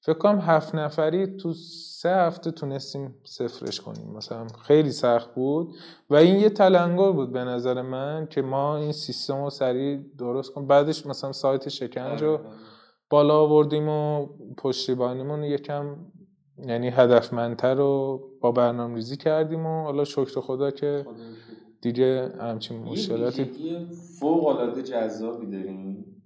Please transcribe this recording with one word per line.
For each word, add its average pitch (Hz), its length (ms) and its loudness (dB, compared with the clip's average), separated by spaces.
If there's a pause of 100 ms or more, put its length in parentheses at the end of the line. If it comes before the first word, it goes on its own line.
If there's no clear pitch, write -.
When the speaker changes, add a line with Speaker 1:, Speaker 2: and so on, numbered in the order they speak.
Speaker 1:
فکر 160 160 0
کنم 208 220 4
هفت 165 360 2
نفری 160 520 0
تو 190 260 -6 (480)
سه 170 80 0
هفته 175 420 2
تونستیم 139 640 -8 (100)
صفرش 120 560 -8
کنیم. 110 360 -14
مثلاً 113 300 -12 (160)
خیلی 147 280 6
سخت 120 440 0
بود 147 400 -2 (340)
و 143 60 6
این 170 200 10
یه 208 140 6
تلنگر 190 640 6
بود 135 200 -2
به 127 120 -4
نظر 127 380 -2
من 139 480 -6
که 147 120 -2
ما 139 360 0
این 151 140 -4
سیستم 139 520 -6
رو 143 60 -4
سریع 135 500 -2 (180)
درست 123 360 -6
کنیم. 143 140 -8
بعدش 147 380 4
مثلاً 139 260 -8
سایت 135 380 -2
شکنج 135 540 -6
رو 151 60 2
Speaker 2:
آره، 156 100 0
آره. - 100 -16 (600)
Speaker 1:
بالا 147 320 6
آوردیم 151 480 4
و 151 380 -2 (300)
پشتیبانیمون 131 840 -2
یکم، 143 520 -6 (720)
یعنی 120 220 -2
هدفمندتر 120 840 4
رو 135 480 0 (200)
با 120 100 4
برنامه‌ریزی 120 680 0
کردیم 160 480 0
و 160 180 -2
حالا 143 200 -2
شکر 135 380 -2
خدا 135 300 -2
که 143 320 -4
Speaker 2:
خدا 120 80 -14
رو 113 60 -16
شکر. - 400 -20 (240)
Speaker 1:
دیگه 127 500 0 (100)
همچین 113 440 -8
Speaker 2:
یه 113 60 -8
Speaker 1:
مشکلاتی 123 520 -2
Speaker 2:
ویژگی 165 440 -8 (320)
فوق‌العاده 135 640 0
جذابی 113 640 -6
داریم 95 580 -10 (200)